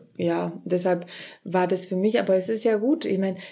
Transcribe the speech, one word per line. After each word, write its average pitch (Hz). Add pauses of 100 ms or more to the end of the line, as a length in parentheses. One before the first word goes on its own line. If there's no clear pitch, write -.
(180)
ja, 170
deshalb 180 (380)
war 180
das 180
für 190
mich, 214
aber 190
es 180
ist 220
ja 220
gut. 254
Ich 190
mein, 190 (140)